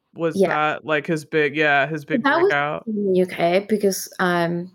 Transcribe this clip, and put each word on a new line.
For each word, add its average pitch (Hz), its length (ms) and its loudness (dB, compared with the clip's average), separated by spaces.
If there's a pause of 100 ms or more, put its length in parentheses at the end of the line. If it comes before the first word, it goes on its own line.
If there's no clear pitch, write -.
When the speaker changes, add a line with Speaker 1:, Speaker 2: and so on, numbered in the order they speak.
(160)
Speaker 1:
was 165 200 -2
Speaker 2:
Yeah. 190 120 4
Speaker 1:
that, 151 380 -2
like, 147 200 0
his 156 200 -4
big, 147 300 0
yeah, 143 300 4
his 151 200 -6
big 160 180 -2
Speaker 2:
That 285 140 2
was 359 120 4
Speaker 1:
breakout? 147 380 -2
Speaker 2:
in 202 260 -2
the 180 60 4
U 180 80 4
K 180 420 0
because, 202 480 -2
um, 175 580 -2